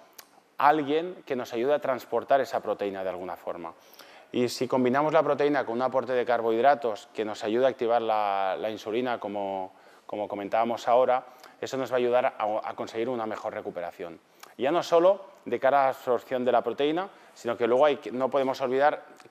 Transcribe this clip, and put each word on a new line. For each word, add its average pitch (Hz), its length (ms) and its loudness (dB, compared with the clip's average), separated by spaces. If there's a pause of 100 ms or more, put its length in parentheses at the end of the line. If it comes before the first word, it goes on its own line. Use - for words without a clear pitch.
(580)
alguien 156 680 2
que 143 80 -4
nos 123 180 -6
ayude 123 220 2
a 147 60 0
transportar 131 600 0
esa 117 200 -2
proteína 98 420 -4
de 92 80 -4
alguna 90 240 -8
forma. 85 400 -10 (560)
Y 123 180 0
si 120 200 -4
combinamos 135 440 2
la 156 120 6
proteína 143 420 2
con 113 80 -6
un 120 80 -2
aporte 127 300 -2
de 123 120 2
carbohidratos 117 880 2
que 110 120 -4
nos 104 180 -8
ayude 117 240 2
a 131 40 4
activar 117 300 0
la, 101 560 0
la 98 140 -4
insulina, 110 480 -4
como, 98 540 -6 (340)
como 107 220 -6
comentábamos 107 580 -2
ahora, 123 380 4 (360)
eso 117 160 -8
nos 127 140 -4
va 127 60 0
a - 20 2
ayudar 123 280 2 (120)
a, 107 240 -2
a 117 120 -8
conseguir 113 340 -6
una 117 180 -4
mejor 107 280 -6
recuperación. 87 680 -10 (360)
Ya 123 140 0
no 165 140 0
solo 180 500 2 (100)
de 117 140 -4
cara 135 220 4
a - 20 4
la 131 60 4
absorción 123 560 -2
de 123 80 0
la 117 100 4
proteína, 151 460 -2 (260)
sino 117 220 -4
que 120 100 0
luego 127 200 6
hay 143 100 4
que, - 160 -10
no 127 180 -2
podemos 131 300 0
olvidar 135 420 2 (280)